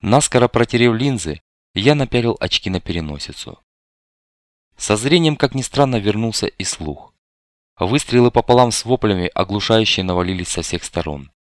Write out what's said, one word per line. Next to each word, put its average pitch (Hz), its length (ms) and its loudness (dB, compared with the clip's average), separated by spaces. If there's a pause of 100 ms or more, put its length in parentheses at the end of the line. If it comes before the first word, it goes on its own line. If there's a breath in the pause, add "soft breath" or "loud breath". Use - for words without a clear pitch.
Наскоро 123 460 2
протерев 120 460 2
линзы, 110 480 -4 (320)
я 127 220 2
напялил 120 440 0
очки - 300 -4
на 92 100 -2
переносицу. 78 800 -10 (1160)
Со - 200 0
зрением, 151 380 2
как 135 200 -2
ни 135 60 -2
странно, 131 360 0
вернулся 104 500 -2
и - 160 -8
слух. - 500 -10 (640)
Выстрелы 120 540 2
пополам 120 400 4
с - 140 -6
воплями 104 480 0
оглушающе 104 680 0
навалились 90 460 -2
со - 120 -6
всех 85 220 -6
сторон. 73 480 -8 (100)